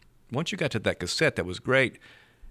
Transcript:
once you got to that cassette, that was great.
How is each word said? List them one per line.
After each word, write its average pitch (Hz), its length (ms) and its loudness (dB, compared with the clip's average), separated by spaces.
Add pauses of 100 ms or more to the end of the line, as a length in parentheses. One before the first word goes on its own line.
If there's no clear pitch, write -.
(300)
once 147 220 -4
you 196 60 -6
got 151 140 0
to 117 80 -2
that 90 200 0
cassette, 127 360 0
that 87 100 0
was 90 120 -8
great. 131 400 2 (520)